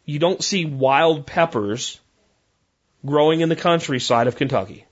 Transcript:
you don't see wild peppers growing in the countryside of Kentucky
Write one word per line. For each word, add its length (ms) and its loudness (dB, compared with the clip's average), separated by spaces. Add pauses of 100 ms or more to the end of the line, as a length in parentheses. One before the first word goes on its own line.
you 160 -6
don't 240 0
see 220 -2
wild 600 2
peppers 760 -2 (1080)
growing 360 2
in 80 2
the 60 0
countryside 720 0
of 80 -2
Kentucky 560 -4